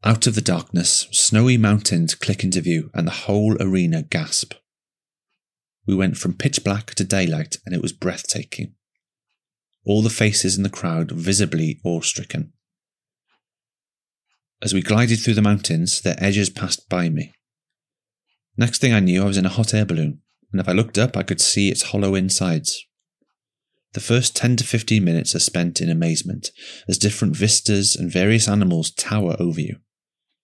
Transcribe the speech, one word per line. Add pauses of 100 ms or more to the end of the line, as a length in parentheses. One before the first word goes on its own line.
Out
of
the
darkness,
snowy
mountains
click
into
view
and
the
whole
arena
gasp. (1300)
We
went
from
pitch
black
to
daylight
and
it
was
breathtaking. (1080)
All
the
faces
in
the
crowd
visibly
awe-stricken. (2000)
As
we
glided
through
the
mountains,
their
edges
passed
by
me. (1300)
Next
thing
I
knew,
I
was
in
a
hot
air
balloon, (320)
and
if
I
looked
up,
I
could
see
its
hollow
insides. (1120)
The
first
ten
to
fifteen
minutes
are
spent
in
amazement, (360)
as
different
vistas
and
various
animals
tower
over
you. (640)